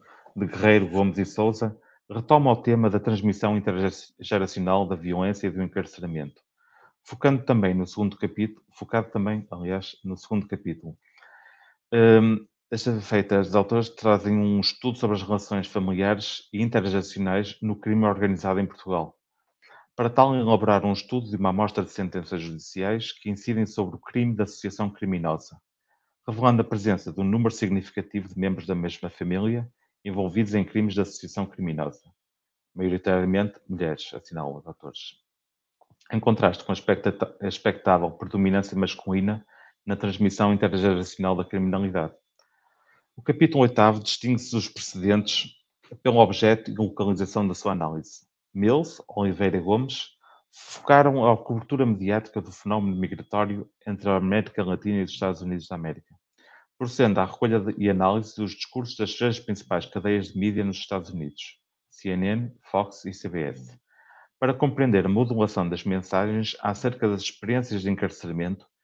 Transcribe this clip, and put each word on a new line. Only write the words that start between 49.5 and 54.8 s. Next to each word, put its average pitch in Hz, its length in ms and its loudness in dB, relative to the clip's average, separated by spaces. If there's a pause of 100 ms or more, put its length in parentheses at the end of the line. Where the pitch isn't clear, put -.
e 90 40 -2
Gomes 113 480 -2 (420)
focaram 139 720 4
a 117 120 6
cobertura 127 480 -2
mediática 104 560 -2
do 90 100 -14
fenómeno 101 440 -2
migratório 101 720 -4 (180)
entre 98 220 -4
a 95 80 4
América 98 480 0
Latina 98 340 -2